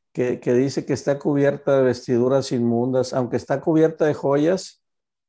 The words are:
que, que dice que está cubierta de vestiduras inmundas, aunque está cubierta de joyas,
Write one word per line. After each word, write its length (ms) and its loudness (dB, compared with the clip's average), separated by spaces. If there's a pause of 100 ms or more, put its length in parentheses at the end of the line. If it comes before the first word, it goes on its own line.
(140)
que, 260 -2
que 140 0
dice 320 0
que 80 -2
está 260 -2
cubierta 580 0
de 60 4
vestiduras 680 0
inmundas, 600 0
aunque 220 -2
está 240 -4
cubierta 460 2
de 80 2
joyas, 680 -2 (480)